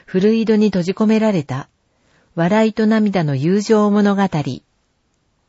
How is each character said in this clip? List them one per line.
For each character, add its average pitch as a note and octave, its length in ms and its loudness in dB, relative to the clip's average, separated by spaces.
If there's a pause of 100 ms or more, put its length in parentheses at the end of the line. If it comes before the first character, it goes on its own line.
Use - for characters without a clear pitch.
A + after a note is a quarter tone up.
古 G3 280 0
井 A3+ 120 0
戸 A3 120 2
に G#3+ 100 2
閉 G3 140 -2
じ E3+ 100 -4
込 G#3+ 140 -2
め A3 140 2
ら A3 120 0
れ F3 120 -2
た。 C3+ 260 -10 (680)
笑 G#3 340 2
い G#3+ 40 -10
と A3 120 -2
涙 G#3+ 380 0
の C#3+ 120 -2
友 F3 260 0
情 G#3 280 2
物 G3+ 280 2
語。 G3 120 0 (1200)